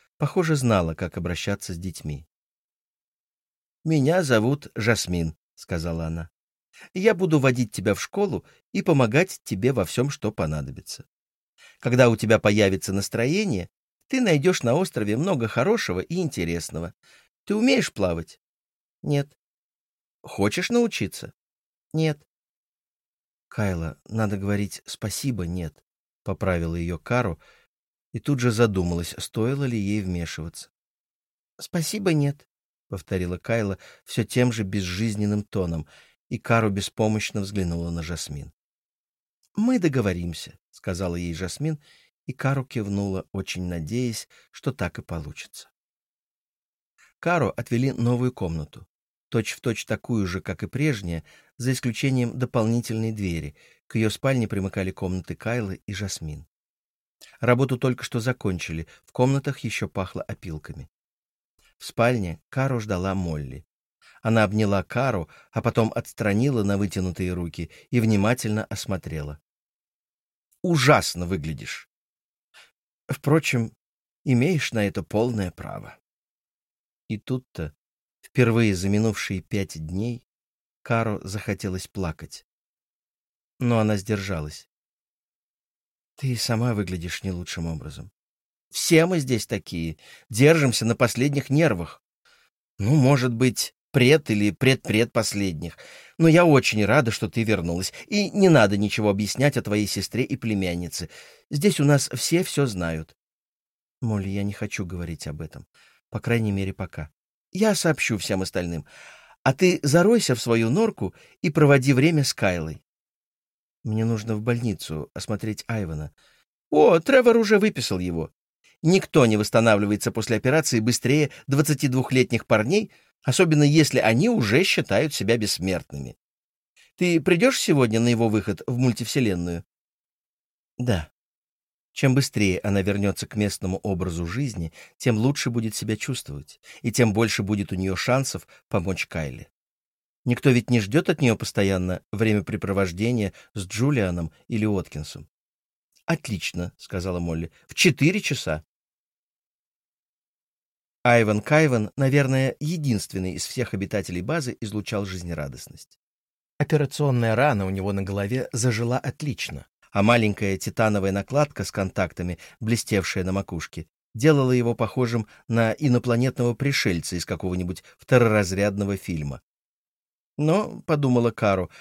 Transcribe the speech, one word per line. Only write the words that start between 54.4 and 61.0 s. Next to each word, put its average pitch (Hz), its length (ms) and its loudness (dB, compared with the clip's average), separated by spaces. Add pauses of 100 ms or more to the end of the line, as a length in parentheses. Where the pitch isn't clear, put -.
примыкали 95 440 -4
комнаты 90 440 -6
Кайлы 110 500 -6
и 104 80 -8
Жасмин. 80 540 -10 (920)
Работу 127 380 2
только 127 260 -2
что - 160 -6
закончили, 92 680 -4 (180)
в - 60 -20
комнатах 135 480 0
ещё 107 280 -6
пахло - 360 -6
опилками. - 640 -12 (880)